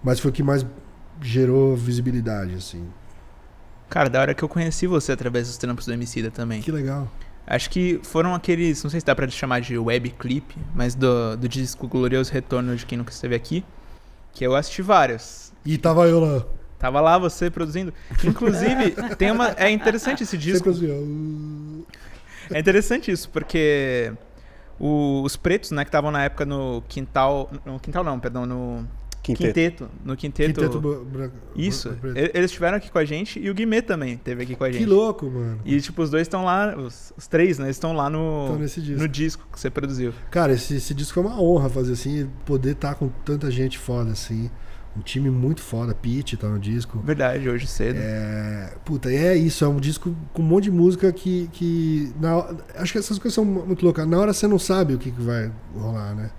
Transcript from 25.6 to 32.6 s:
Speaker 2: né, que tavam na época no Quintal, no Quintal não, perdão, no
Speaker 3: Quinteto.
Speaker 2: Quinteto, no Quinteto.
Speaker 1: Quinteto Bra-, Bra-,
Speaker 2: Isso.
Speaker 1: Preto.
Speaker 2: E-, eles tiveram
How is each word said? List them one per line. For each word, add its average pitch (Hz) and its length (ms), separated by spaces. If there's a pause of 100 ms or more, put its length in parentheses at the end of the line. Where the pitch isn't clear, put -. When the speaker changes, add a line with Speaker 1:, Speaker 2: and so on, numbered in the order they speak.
Speaker 2:
né, 143 120
que - 60
tavam 151 200
na 143 140
época 143 220
no 135 420
Quintal, 135 640 (160)
no 131 120
Quintal - 240
não, 143 160
perdão, 123 280
no 123 380 (380)
Speaker 3:
Quinteto. 135 220 (100)
Speaker 2:
Quinteto, 165 360 (140)
no 131 120
Quinteto. 151 440
Speaker 1:
Quinteto 151 200
Bra-, 147 180 (300)
Bra-, - 20 (240)
Speaker 2:
Isso. 160 360 (100)
Speaker 1:
Preto. 127 180
Speaker 2:
E-, 160 180
eles 175 140
tiveram 180 260